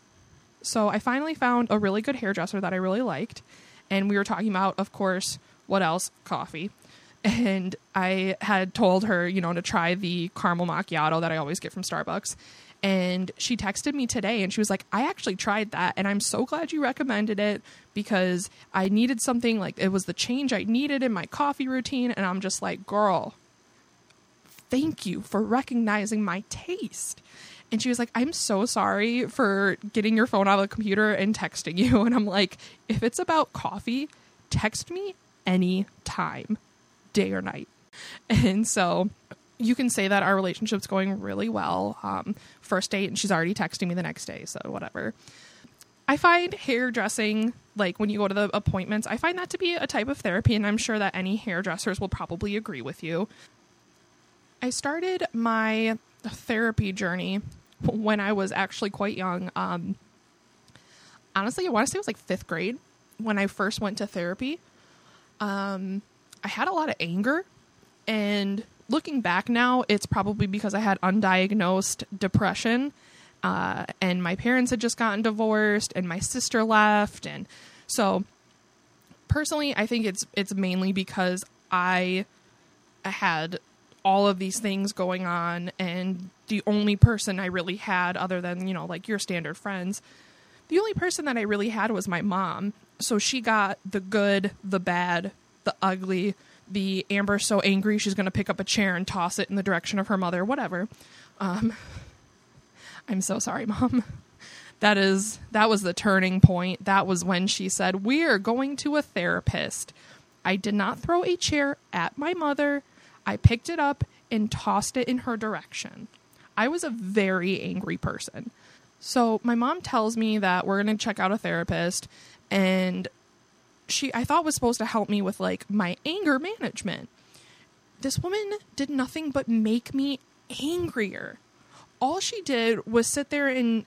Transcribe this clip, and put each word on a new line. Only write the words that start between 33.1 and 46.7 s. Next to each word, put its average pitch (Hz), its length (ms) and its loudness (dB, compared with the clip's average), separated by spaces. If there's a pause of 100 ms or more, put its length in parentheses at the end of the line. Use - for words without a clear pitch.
about 320 320 2
coffee, 240 560 -4 (420)
text - 400 -2
me 381 240 -8 (320)
anytime, 185 1120 0 (540)
day 190 180 2
or 190 120 -4
night." 185 260 -10 (600)
And 208 380 4
so 180 420 2 (560)
you 240 100 4
can 247 160 2
say 196 180 0
that 196 140 4
our 196 120 4
relationship's 190 520 0
going 95 340 0
really - 280 -2
well. 196 540 -2
Um, 196 320 -4 (260)
first - 300 -2
date, 190 180 -2
and 185 100 -6
she's 196 140 0
already 170 220 2
texting 180 340 -4
me 175 60 -2
the 175 80 -2
next - 240 -8
day, - 180 -12
so - 200 -12
whatever. - 500 -8 (920)
I 277 80 4
find 349 360 4
hairdressing, 233 1000 0 (240)